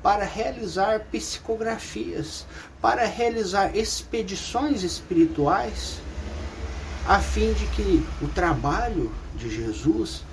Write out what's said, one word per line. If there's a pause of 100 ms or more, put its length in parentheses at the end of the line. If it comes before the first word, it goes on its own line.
para
realizar (100)
psicografias, (340)
para
realizar
expedições
espirituais, (1040)
a
fim
de
que (160)
o
trabalho (240)
de
Jesus